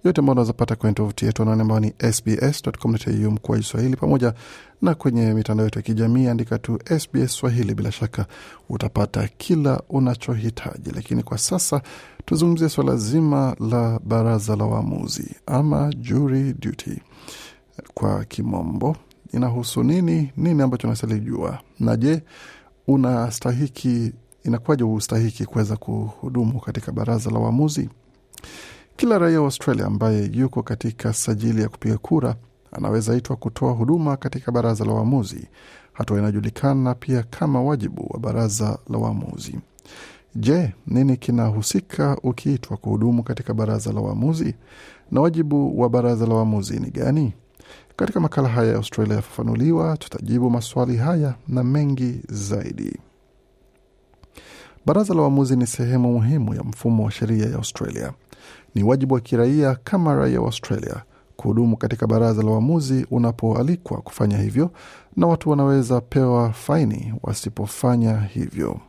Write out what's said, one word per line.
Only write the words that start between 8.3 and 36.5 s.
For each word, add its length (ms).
utapata 580
kila 520
unachohitaji. 1040
Lakini 280
kwa 140
sasa 440
tuzungumzie 440
swala 260
zima 640
la 440
baraza 520
la 100
waamuzi 720
ama 480
jury 680
duty 420
kwa 320
kimombo. 680
Inahusu 500
nini? 540
Nini 240
ambacho 260
unastahili 320
jua? 400
Na 180
je, 260
unastahiki, 1300
inakuwaje 400
ustahiki 640
kuweza 320
kuhudumu 840
katika 320
baraza 400
la 80
waamuzi? 500
Kila 240
raia 200
wa 60
Australia 400
ambaye 480
yuko 300
katika 500
sajili 480
ya 80
kupiga 280
kura 380
anaweza 440
itwa 200
kutoa 360
huduma 460
katika 340
baraza 340
la 80
waamuzi, 540
hatua 240
inayojulikana 800